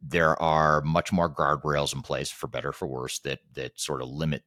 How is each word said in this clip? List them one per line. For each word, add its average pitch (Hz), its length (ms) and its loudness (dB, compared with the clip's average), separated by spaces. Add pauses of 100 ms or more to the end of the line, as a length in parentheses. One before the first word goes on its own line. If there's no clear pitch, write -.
there 80 400 2
are 78 420 4
much 80 280 2
more 85 180 4
guardrails 71 640 0
in 69 80 -6
place, 69 300 -4
for - 160 -8
better 64 220 -6
or - 20 -4
for 87 160 -8
worse, 64 320 -8
that, 69 200 -6 (160)
that 64 220 -10
sort 69 240 -4
of 64 60 -6
limit 73 400 -2